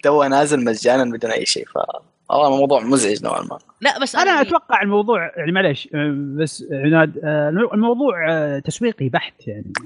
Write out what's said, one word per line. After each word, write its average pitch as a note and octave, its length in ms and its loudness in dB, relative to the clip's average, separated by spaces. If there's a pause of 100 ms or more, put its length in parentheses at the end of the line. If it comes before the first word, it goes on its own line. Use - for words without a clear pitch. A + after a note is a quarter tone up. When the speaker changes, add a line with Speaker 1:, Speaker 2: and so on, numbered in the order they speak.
Speaker 1:
توه C#3+ 240 4
نازل C#3 360 2
مجانًا A#2+ 480 2
بدون A2+ 200 -6
أي A2+ 140 -2
شيء، - 200 -2
ف - 120 -10 (520)
والله C#3+ 240 4
الموضوع C#3 280 2
مزعج A2+ 420 0
نوعًا - 180 -4
ما. - 160 -12 (240)
Speaker 2:
لا، B3 180 0
بس C4+ 160 -4
Speaker 3:
أنا F#4 160 2
Speaker 2:
أنا D4+ 100 4
Speaker 3:
أتوقع B3+ 400 0
الموضوع، G#3 560 0
يعني E3 140 -2
معليش، F3+ 440 0
آه، D3 200 -2 (260)
بس - 300 -4
عناد، D3+ 520 2
آه، D3+ 260 0
المو-، G3+ 240 0
الموضوع، A3 580 0
آه، D3+ 280 -2
تسويقي D#3 500 -4
بحت - 380 -4
يعني. G#2+ 260 -12 (120)